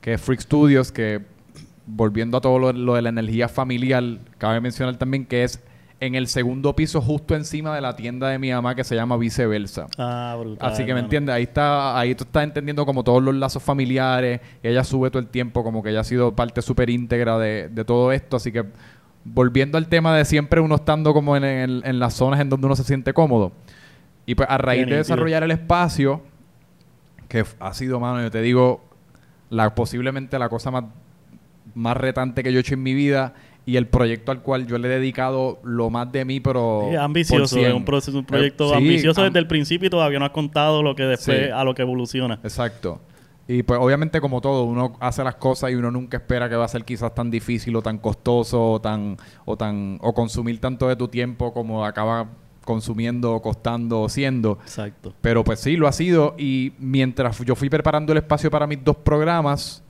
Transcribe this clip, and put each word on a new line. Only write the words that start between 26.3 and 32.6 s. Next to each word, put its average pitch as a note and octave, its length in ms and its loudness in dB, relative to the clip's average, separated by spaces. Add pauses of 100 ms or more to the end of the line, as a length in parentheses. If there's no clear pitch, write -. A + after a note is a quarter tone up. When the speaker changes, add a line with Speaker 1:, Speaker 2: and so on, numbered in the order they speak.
Speaker 1:
que A#2 120 0
f-, - 200 -4
ha F#2+ 140 -8
sido, B2+ 260 -4
mano, A#2+ 220 -2
yo A2+ 80 -2
te A2+ 100 -2
digo, B2 440 4 (680)
la, A2 240 2
posiblemente C3 640 -4
la B2 100 -2
cosa A#2 220 -4
más, B2+ 140 -2 (920)
más A#2 220 -2
retante C3 460 -2
que B2+ 100 0
yo B2+ 60 6
he - 20 4